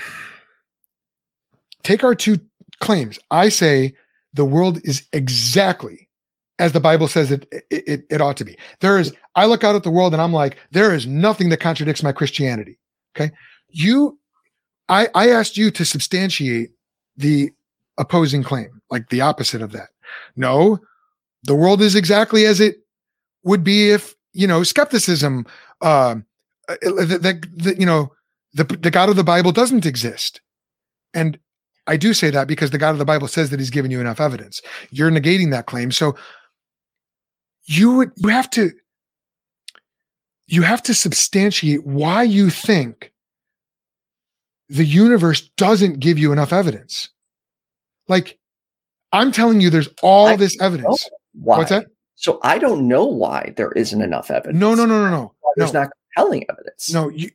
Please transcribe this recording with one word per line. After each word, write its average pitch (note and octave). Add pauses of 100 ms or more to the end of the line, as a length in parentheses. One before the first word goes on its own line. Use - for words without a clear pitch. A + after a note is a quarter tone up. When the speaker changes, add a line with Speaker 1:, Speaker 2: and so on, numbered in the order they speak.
(1800)
Speaker 1:
take G#3+
our B3
two G#3+ (420)
claims. C3+ (120)
I F3+
say C#3 (380)
the C#3+
world E3
is C3+
exactly B2+ (500)
as E3+
the E3
Bible D#3+
says C#3+
it, C#3
it, - (240)
it, D3
it D3+
ought C#3+
to -
be. G2+ (240)
There G3
is, E3+ (220)
I F#3+
look A3+
out G#3
at G3+
the F3
world F3
and D#3
I'm E3+
like, D3 (120)
"There G3
is B2
nothing F3
that D#3+
contradicts D3+
my C#3+
Christianity." B2+ (380)
Okay. D3+ (360)
You, A#3 (720)
I, G#3
I A3
asked A3+
you G#3
to F3
substantiate C#3+ (460)
the C#3+ (480)
opposing D3
claim, A#2+ (100)
like, A#2+
the B2
opposite C#3
of G#2+
that. - (480)
No, C#3+ (640)
the C#3
world F#3
is G#3
exactly G#3+
as G#3
it G#3+ (640)
would F3+
be G#3
if, G#3 (180)
you F#3
know, E3+
skepticism, E3 (340)
uh, C3+ (520)
uh, -
the, F3+
the, E3+ (260)
the, F#3
you F#3
know, D#3 (420)
the, D3+
the E3+
God F#3
of G#3
the F#3+
Bible F3
doesn't A#3
exist. A#2+ (720)
And D#3+ (480)
I D#3
do G3
say D#3+
that C#3
because D3
the D3+
God D#3
of D#3
the C#3+
Bible C#3+
says D#3
that C#3
he's C3
given C3
you B2+
enough A#2+
evidence. C#3 (300)
You're D3
negating D#3+
that B2
claim. B2
So D3 (1500)
you F#3
would, B3+
you G3+
have B3+
to, G3+ (1800)
you E3+
have G3+
to A#3+
substantiate D#3+
why D#3
you G3+
think D#3 (1600)
the D3
universe E3+ (140)
doesn't F#3
give D#3
you D3
enough C#3+
evidence. E3+ (960)
Like, F#3 (760)
I'm A3+
telling A3+
you, F3+
there's D#3+ (140)
all G3
Speaker 2:
I A3
Speaker 1:
this F#3+
evidence. F3
Speaker 2:
don't -
know -
why. A2
Speaker 1:
What's D#3+
that? G#3 (300)
Speaker 2:
So -
I -
don't D#3+
know C3
why G#2
there G#2+
isn't G#2+
enough F2
evidence. D3+
Speaker 1:
No, G#3+
no, A#3
no, G#3+
no, F#3+
no. C#3
Speaker 2:
Why D3
there's C#3+
Speaker 1:
No. D3
Speaker 2:
not C#3 (260)
compelling -
evidence. -
Speaker 1:
No, D#3+
you, D#3